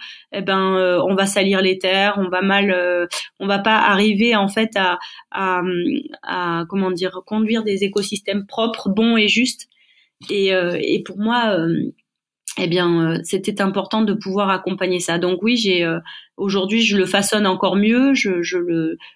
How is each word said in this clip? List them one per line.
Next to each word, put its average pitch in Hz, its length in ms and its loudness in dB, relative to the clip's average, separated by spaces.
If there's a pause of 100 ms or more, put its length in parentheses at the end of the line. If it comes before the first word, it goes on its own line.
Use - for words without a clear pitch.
(340)
eh 196 80 -6
ben, 190 360 0
euh, 180 300 2
on 196 60 2
va 196 140 2
salir 196 340 2
les 185 160 2
terres, 196 400 0
on 190 120 0
va 185 120 -2
mal, 196 300 2
euh, 180 340 0 (340)
on 196 60 -6
va 196 140 0
pas 220 180 2
arriver 208 580 4
en 196 120 2
fait 220 280 -2
à, 185 220 0 (320)
à, 185 320 -2 (640)
à, 170 440 -4
comment 190 220 -2
dire, 180 380 -4
conduire 220 340 0
des 202 220 -2
écosystèmes 202 640 -4
propres, 226 420 -4
bons 226 280 4
et 214 100 4
justes. 233 400 0 (600)
Et, 196 260 0
euh, 175 260 0
et - 220 0
pour 190 160 -12
moi, 220 400 0
euh, 165 320 -2 (640)
eh 185 100 -2
bien, 165 480 2
euh, 165 80 -4
c'était 202 380 -4
important 196 400 -2
de 208 120 2
pouvoir 196 360 -2
accompagner 185 520 -2
ça. 170 180 -2
Donc 180 240 -2
oui, 233 140 2
j'ai, 185 260 2
euh, 165 160 -2 (380)
aujourd'hui, 196 440 0
je 202 140 2
le 185 100 4
façonne 202 400 2
encore 190 300 0
mieux. 233 380 4
Je, 185 280 0
je 175 160 -4
le, 165 400 -2 (180)